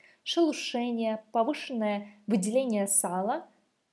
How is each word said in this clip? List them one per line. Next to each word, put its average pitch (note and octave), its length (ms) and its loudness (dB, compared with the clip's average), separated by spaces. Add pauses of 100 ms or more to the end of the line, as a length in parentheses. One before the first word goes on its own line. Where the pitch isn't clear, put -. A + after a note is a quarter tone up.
(240)
шелушение, A#3+ 960 0 (100)
повышенное A3 760 -2 (200)
выделение G#3+ 600 2
сала, G3 580 0 (460)